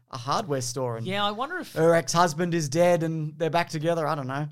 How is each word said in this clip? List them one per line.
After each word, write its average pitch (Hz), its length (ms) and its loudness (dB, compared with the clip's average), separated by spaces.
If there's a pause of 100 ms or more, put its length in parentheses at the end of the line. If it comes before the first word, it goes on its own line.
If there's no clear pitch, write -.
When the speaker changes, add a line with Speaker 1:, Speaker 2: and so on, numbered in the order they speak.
(120)
Speaker 1:
a 127 60 -8
hardware 143 440 -2
store. 123 360 -4
And 113 100 -6
Speaker 2:
Yeah, 202 180 -2
I 208 60 0
wonder 269 260 -6
if 294 160 -10
Speaker 1:
her 165 220 6
ex-husband 170 580 0
is 165 160 0
dead 175 340 4
and 156 360 -4
they're 160 100 0
back 170 200 0
together. 165 360 -2
I 147 100 0
don't 135 120 -6
know. 143 240 -4